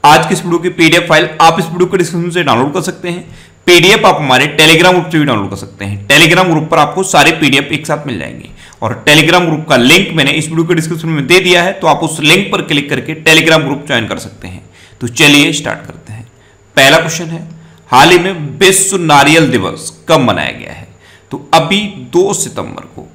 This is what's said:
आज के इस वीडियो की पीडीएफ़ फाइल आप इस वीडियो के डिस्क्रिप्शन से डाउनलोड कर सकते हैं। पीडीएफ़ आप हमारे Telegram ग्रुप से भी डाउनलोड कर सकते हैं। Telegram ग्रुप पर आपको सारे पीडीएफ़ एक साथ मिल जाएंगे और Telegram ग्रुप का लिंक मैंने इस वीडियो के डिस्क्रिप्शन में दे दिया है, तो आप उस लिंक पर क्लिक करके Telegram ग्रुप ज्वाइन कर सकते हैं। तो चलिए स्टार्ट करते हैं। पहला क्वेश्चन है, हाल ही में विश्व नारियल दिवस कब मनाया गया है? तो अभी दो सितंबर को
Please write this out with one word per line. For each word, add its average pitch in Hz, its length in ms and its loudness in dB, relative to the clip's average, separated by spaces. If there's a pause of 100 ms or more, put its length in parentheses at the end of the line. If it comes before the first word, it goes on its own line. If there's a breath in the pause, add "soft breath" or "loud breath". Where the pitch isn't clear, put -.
आज 160 220 4
के 175 80 -2
इस - 80 -6
वीडियो 170 180 -2
की 180 100 -4
पीडीएफ़ 170 380 2
फाइल 160 200 2 (120)
आप 165 200 4
इस 160 60 -4
वीडियो 175 200 0
के 196 120 -2
डिस्क्रिप्शन 170 320 -2
से 175 140 -2
डाउनलोड 135 300 0
कर 180 80 -2
सकते - 260 -8
हैं। - 440 -12 (140)
पीडीएफ़ 190 400 4
आप 180 100 4
हमारे 143 400 0
Telegram 160 360 4
ग्रुप 170 200 0
से 165 60 2
भी 147 60 2
डाउनलोड 104 260 -2
कर 98 60 -10
सकते - 280 -14
हैं। 101 240 -10
Telegram 170 400 4
ग्रुप 156 220 0
पर 165 80 2
आपको 151 260 0
सारे 160 300 2
पीडीएफ़ 147 380 0
एक - 140 -6
साथ 151 200 -4
मिल 117 120 -8
जाएंगे 65 300 -12 (340 loud breath)
और 120 100 -4 (120)
Telegram 160 420 2
ग्रुप 160 220 -2
का 139 80 2
लिंक 151 400 4
मैंने 139 160 0
इस 151 160 -4
वीडियो 160 160 -2
के 175 100 0
डिस्क्रिप्शन 160 340 -4
में 147 180 -4
दे 180 140 4
दिया 175 220 2
है, 185 100 -2
तो 185 140 -4
आप 147 140 2
उस 160 200 -4
लिंक 180 320 0
पर 185 100 -4
क्लिक 143 280 -4
करके 147 320 -6
Telegram 160 400 2
ग्रुप 135 240 -6
ज्वाइन 117 220 -2
कर - 100 -6
सकते - 300 -16
हैं। 92 140 -16 (380 soft breath)
तो 120 80 -6
चलिए 147 440 2
स्टार्ट - 340 -8
करते - 260 -20
हैं। - 140 -18 (500 soft breath)
पहला 143 220 4
क्वेश्चन 165 280 -4
है, 165 160 -10 (480 soft breath)
हाल 139 200 6
ही 180 80 6
में 170 400 -4
विश्व 190 400 2
नारियल 151 520 4
दिवस 95 420 -4 (160)
कब 156 120 2
मनाया 87 320 -2
गया - 200 -14
है? - 140 -18 (460 soft breath)
तो - 220 -12
अभी 165 260 2 (320)
दो 196 220 0
सितंबर - 540 -10
को - 260 -20